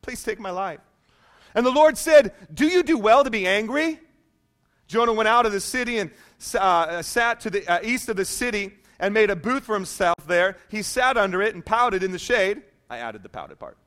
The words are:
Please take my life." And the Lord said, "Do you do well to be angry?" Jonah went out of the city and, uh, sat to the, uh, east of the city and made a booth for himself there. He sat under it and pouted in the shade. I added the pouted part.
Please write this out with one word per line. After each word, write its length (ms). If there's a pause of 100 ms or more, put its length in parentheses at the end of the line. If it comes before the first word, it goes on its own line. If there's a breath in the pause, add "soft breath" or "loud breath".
Please 220
take 160
my 100
life." 300 (720 soft breath)
And 120
the 60
Lord 260
said, 360 (180)
"Do 140
you 180
do 140
well 260
to 60
be 160
angry?" 540 (880)
Jonah 260
went 160
out 160
of 60
the 100
city 380
and, 120 (480 soft breath)
uh, 420
sat 400
to 80
the, 180
uh, 160
east 260
of 60
the 100
city 520 (220 soft breath)
and 140
made 160
a 60
booth 300
for 100
himself 500
there. 320 (100)
He 140
sat 340
under 260
it 120
and 120
pouted 380
in 80
the 80
shade. 440 (260)
I 80
added 260
the 60
pouted 300
part. 280